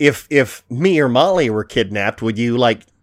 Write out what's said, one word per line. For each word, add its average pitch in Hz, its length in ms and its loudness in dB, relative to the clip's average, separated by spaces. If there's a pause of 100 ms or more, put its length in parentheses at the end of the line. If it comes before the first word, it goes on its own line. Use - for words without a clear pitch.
if, 143 280 0
if 139 400 0
me 160 300 0
or 139 100 2
Molly 147 420 2
were 107 140 -2
kidnapped, 101 560 -4
would 110 160 -4
you, 120 220 -2
like, 117 240 0 (200)